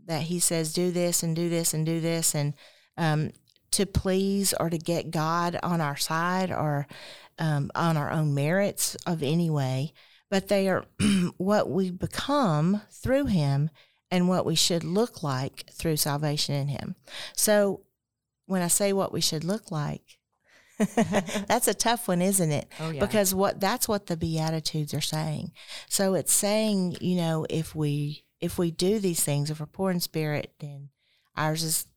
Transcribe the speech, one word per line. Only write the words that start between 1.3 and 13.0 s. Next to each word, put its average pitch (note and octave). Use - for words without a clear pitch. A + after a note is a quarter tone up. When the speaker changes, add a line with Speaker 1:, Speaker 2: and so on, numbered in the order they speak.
Speaker 1:
do E3+
this E3
and D#3+
do E3
this," E3
and, D3+
um, D#3
to G3+
please G3
or E3+
to E3
get D#3+
God E3+
on F3
our C#3+
side F3+
or, C#3+
um, D3+
on E3
our D3
own D3+
merits E3
of E3
any D#3+
way. C3+
But G3
they G3
are F3+
<clears throat> G3
what G3
we F#3
become F#3
through C4+